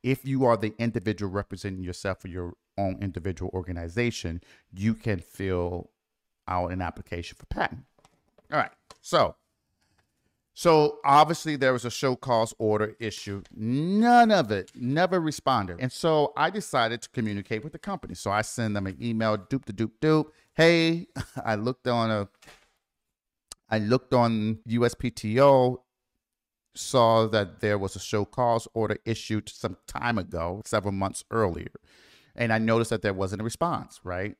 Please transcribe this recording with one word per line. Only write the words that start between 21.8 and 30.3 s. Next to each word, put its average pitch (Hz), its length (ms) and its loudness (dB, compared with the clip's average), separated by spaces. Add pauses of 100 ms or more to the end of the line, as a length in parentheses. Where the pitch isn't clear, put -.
on 117 220 0
a, 104 180 -2 (1400)
I 110 80 0
looked 110 340 0
on 113 540 2
U 117 180 0
S 120 100 0
P 123 160 -6
T 110 300 -2
O, 131 420 6 (920)
saw 113 540 4
that 101 320 -2
there 104 180 0
was 98 180 -6
a 95 40 -12
show 104 260 -2
cause 117 480 -2
order 113 320 -2
issued 110 420 -4
some - 380 -8
time 117 320 -4
ago, 90 480 -6